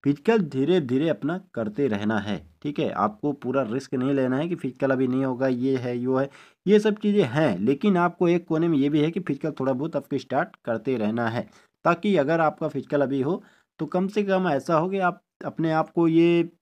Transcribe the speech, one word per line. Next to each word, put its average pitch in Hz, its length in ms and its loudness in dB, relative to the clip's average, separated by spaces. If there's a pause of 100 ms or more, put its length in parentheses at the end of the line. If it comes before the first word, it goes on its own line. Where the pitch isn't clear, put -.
फिजिकल 143 360 0
धीरे-धीरे 139 680 0
अपना 156 300 -4 (140)
करते 113 340 -2
रहना 107 320 -2
है, 98 180 -4 (260)
ठीक 147 160 -6
है? 135 120 -2
आपको 107 420 -2
पूरा 131 300 -2
रिस्क 123 300 -6
नहीं 135 200 -2
लेना 131 240 0
है 156 120 -2
कि 175 60 -4
फिजिकल 135 360 -4
अभी 131 160 0
नहीं 131 180 0
होगा, 131 220 -2
ये 131 300 0
है, 123 200 -4
यो 127 200 0
है, 135 120 0 (360)
ये 208 140 6
सब 214 180 0
चीज़ें 208 280 2
हैं, 123 340 0
लेकिन 143 380 2
आपको 175 300 2
एक 175 200 2
कोने 165 200 0
में 165 100 2
ये 139 120 2
भी 151 120 2
है 156 100 2
कि 180 80 -4
फिजिकल 156 320 -4
थोड़ा 135 220 -2
बहुत 147 220 -4
आपको 147 220 -4
स्टार्ट - 380 -4 (100)
करते 120 320 -2
रहना 113 320 -2
है, 117 180 -4 (380)
ताकि 170 320 2
अगर 156 240 2
आपका 156 260 0
फिजिकल 143 340 -2
अभी 135 200 0
हो, 147 200 -2 (380)
तो 160 60 -4
कम 185 220 -2
से 208 160 -2
कम 190 260 0
ऐसा 147 280 0
हो 165 120 0
कि 196 100 -2
आप 180 220 -2 (240)
अपने 160 260 -2
आप 160 180 0
को 170 180 2
ये 170 420 4 (120)